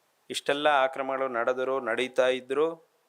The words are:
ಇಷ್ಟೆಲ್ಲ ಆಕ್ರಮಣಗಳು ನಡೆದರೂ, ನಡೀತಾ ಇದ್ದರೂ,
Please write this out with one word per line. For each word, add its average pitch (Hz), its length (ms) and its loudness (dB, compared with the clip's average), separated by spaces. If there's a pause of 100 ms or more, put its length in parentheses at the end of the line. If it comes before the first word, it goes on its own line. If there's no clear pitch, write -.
(300)
ಇಷ್ಟೆಲ್ಲ 143 360 -2
ಆಕ್ರಮಣಗಳು 135 640 0
ನಡೆದರೂ, 127 520 -2
ನಡೀತಾ 123 480 0
ಇದ್ದರೂ, 131 380 0 (420)